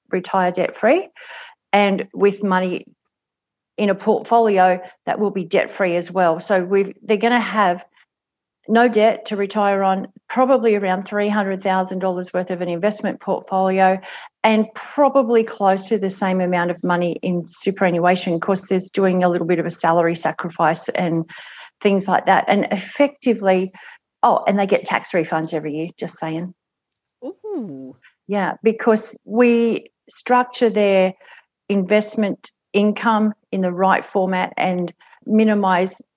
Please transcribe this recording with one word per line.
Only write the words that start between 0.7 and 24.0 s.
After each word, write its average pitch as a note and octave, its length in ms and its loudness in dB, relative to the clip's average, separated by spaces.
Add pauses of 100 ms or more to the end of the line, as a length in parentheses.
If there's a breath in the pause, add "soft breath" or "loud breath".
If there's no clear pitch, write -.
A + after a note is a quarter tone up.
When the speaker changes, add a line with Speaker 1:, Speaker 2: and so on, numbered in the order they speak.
Speaker 1:
and G3 400 2
with G3+ 320 0
money F#3 420 -2 (920)
in G3+ 140 2
a F#3+ 40 0
portfolio G3 880 2 (240 loud breath)
that - 140 -2
will G3+ 120 0
be G3 120 -4
debt-free F3+ 520 0
as E3+ 140 -4
well. F3 300 2
So F#3 260 0
we've, G3 260 0 (120)
they're G#3+ 140 0
gonna A#3 220 2
have F#3+ 460 0 (840 soft breath)
no A#3 200 6
debt G#3+ 380 2
to G#3+ 100 -8
retire G3+ 480 0
on, F#3+ 240 0 (200)
probably B3 460 2
around F#3+ 300 0
three G#3 260 -2
hundred G3 320 -2
thousand F#3+ 380 -2
dollars F3+ 340 -4
worth F3+ 160 -4
of F3+ 120 -6
an F3+ 60 -6
investment F#3 520 -4
portfolio, F#3+ 800 0 (440 loud breath)
and A3 300 4
probably B3+ 680 2
close G3 440 0
to A3 120 0
the F#3+ 100 -2
same F#3 320 -2
amount F3+ 300 0
of F3 120 -8
money F3 380 -2
in F3 240 -2
superannuation, F3+ 960 0
'cause F#3+ 240 -2
there's F#3 260 -4
doing F#3 340 0
a F3+ 60 4
little F3 160 -2
bit E3+ 140 0
of D#3+ 80 -2
a - 20 -6
salary E3+ 460 0
sacrifice E3 760 -2
and E3 400 -2 (500 loud breath)
things G3 280 0
like - 180 0
that. - 220 4
And G3+ 240 0
effectively, G3 1000 0 (520 loud breath)